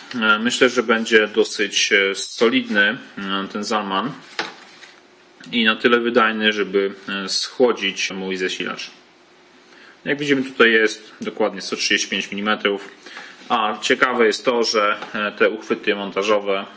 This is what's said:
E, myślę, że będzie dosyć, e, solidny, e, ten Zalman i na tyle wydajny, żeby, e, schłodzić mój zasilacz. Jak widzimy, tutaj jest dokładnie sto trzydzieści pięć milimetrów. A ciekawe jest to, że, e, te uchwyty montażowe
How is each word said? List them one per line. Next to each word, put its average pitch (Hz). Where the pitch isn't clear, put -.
E, 110
myślę, 120
że 120
będzie 113
dosyć, 104
e, 98
solidny, 113
e, 98
ten 104
Zalman 104
i 117
na 110
tyle 120
wydajny, 110
żeby, 98
e, 98
schłodzić 101
mój 95
zasilacz. -
Jak 143
widzimy, 143
tutaj 117
jest 110
dokładnie 98
sto -
trzydzieści -
pięć 98
milimetrów. 101
A 110
ciekawe 123
jest 104
to, 120
że, 107
e, 104
te 104
uchwyty 110
montażowe 101